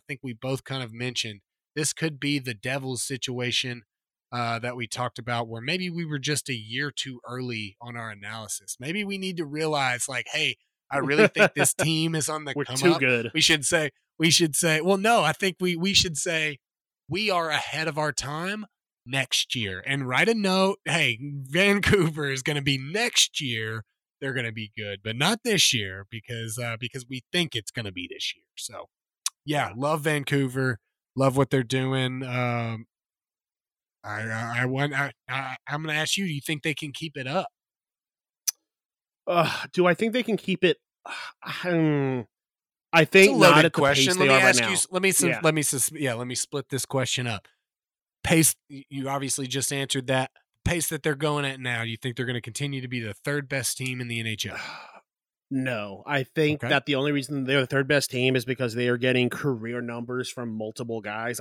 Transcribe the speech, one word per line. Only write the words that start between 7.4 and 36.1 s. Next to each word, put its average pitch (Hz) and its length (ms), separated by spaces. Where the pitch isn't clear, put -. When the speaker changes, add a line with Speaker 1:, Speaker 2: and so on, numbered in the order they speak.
Speaker 1:
on 120 160
our 113 140
analysis. 104 680
Maybe 170 240
we 196 140
need 190 200
to 165 80
realize, 143 600
like, 123 240
"Hey, 147 240
I 139 80
really 147 280
think 185 260
this - 200
Speaker 2:
<laughs> - 0
Speaker 1:
team 160 420
is 156 140
on 151 160
the 139 100
Speaker 2:
We're 143 100
Speaker 1:
come 123 120
Speaker 2:
too 165 160
Speaker 1:
up." 165 60
Speaker 2:
good. 120 340
Speaker 1:
We 156 80
should 151 240
say, 156 240
we 165 140
should 160 240
say, 156 260
well, 190 160
no, 214 260
I 156 100
think 190 260
we, 180 160
we 185 180
should 170 240
say 156 420
we 202 200
are 170 200
ahead 151 400
of 147 80
our 151 160
time 180 520
next - 480
year 98 320
and 139 220
write 139 220
a 226 40
note. 190 520
"Hey, 143 360
Vancouver 156 1080
is 131 120
gonna 147 200
be 139 160
next 190 640
year. 113 420
They're 135 120
gonna 120 200
be 107 240
good, 101 260
but 113 140
not 185 260
this 208 300
year 98 360
because, 113 480
uh, 117 220
because 123 300
we 131 140
think 175 200
it's 110 180
gonna 107 200
be 90 180
this - 240
year." - 120
So, 92 300
yeah, 143 220
Speaker 2:
Yeah. 95 80
Speaker 1:
love 147 260
Vancouver. 135 800
Love 131 200
what 135 120
they're 135 140
doing. 131 600
Um, 120 640
I, 107 200
I, 113 360
I 127 60
want, 139 280
I, 135 200
I, 131 260
I'm 147 140
gonna 156 160
ask 156 200